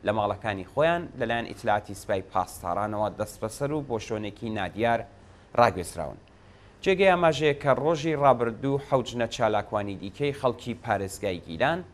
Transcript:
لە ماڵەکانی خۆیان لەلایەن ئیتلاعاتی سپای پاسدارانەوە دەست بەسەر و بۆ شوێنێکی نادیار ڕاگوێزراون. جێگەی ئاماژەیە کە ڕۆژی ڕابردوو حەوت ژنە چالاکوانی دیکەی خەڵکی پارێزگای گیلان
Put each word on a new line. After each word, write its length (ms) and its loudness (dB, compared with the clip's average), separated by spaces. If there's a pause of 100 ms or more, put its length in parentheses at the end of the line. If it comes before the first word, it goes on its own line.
لە 120 2
ماڵەکانی 540 -2
خۆیان 320 2 (160)
لەلایەن 320 -2
ئیتلاعاتی 500 -2
سپای 300 -2
پاسدارانەوە 760 -2 (100)
دەست 220 -6
بەسەر 300 -6
و 180 -4
بۆ 160 -2
شوێنێکی 520 -6
نادیار 420 0 (600)
ڕاگوێزراون. 600 2 (640)
جێگەی 300 6
ئاماژەیە 480 4
کە 100 4 (100)
ڕۆژی 400 0
ڕابردوو 680 4
حەوت 240 0
ژنە 240 0
چالاکوانی 680 0
دیکەی 380 -4
خەڵکی 340 -2 (100)
پارێزگای 640 -2
گیلان 340 0 (140)